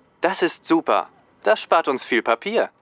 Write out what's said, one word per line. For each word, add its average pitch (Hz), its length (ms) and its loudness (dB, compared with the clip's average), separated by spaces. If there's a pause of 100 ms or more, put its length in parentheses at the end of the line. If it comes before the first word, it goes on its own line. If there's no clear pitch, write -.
(220)
Das 185 180 0
ist - 240 -2
super. 120 440 0 (340)
Das 208 180 2
spart 165 280 0
uns 131 180 -4
viel 113 160 0
Papier. 120 480 -2 (120)